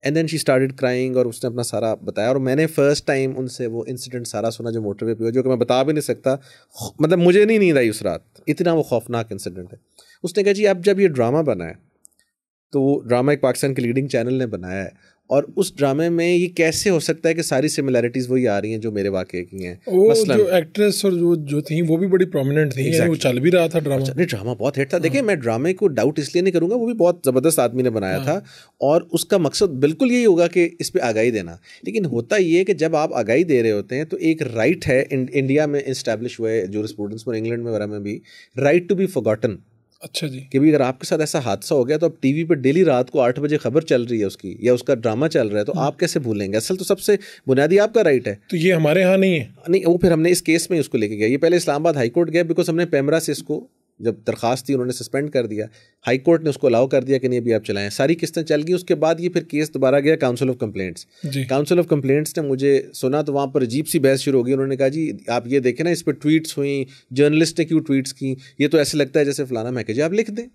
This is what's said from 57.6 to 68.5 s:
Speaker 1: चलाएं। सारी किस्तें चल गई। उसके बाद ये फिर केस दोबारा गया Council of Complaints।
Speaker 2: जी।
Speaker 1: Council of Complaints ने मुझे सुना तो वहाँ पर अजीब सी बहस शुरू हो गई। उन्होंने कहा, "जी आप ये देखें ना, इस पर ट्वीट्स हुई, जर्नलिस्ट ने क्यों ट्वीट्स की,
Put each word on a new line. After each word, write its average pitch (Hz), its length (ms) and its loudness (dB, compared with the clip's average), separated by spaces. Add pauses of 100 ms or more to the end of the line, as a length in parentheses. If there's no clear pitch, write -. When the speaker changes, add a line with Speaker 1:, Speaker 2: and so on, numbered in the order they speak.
Speaker 1:
चलाएं। 101 260 -4
सारी 143 240 0
किस्तें 165 280 -6
चल 151 200 0
गई। 165 100 -2
उसके 180 220 0
बाद 160 260 0
ये 175 80 -4
फिर 170 160 -4
केस 151 240 -4
दोबारा 135 320 2
गया 151 160 2
Council 127 260 -2
of 131 140 0
Complaints। 95 500 -8 (200)
Speaker 2:
जी। 135 180 -4
Speaker 1:
Council 147 340 0
of 170 80 2
Complaints 147 520 0
ने - 20 -4
मुझे 139 540 0
सुना 139 280 -2
तो 147 100 -4
वहाँ 139 140 -2
पर 135 160 -2
अजीब 127 220 -2
सी 165 140 -2
बहस 135 220 4
शुरू 135 180 0
हो 120 60 0
गई। 127 80 -2
उन्होंने 135 240 -2
कहा, 135 120 0
"जी 143 300 -6 (120)
आप 117 160 -2
ये 135 140 2
देखें 127 240 -2
ना, 175 60 0
इस 170 120 -2
पर 151 100 -2
ट्वीट्स 156 460 0
हुई, 139 280 -4 (260)
जर्नलिस्ट 147 460 2
ने 170 60 2
क्यों 160 160 2
ट्वीट्स 135 320 -2
की, 135 240 -6 (240)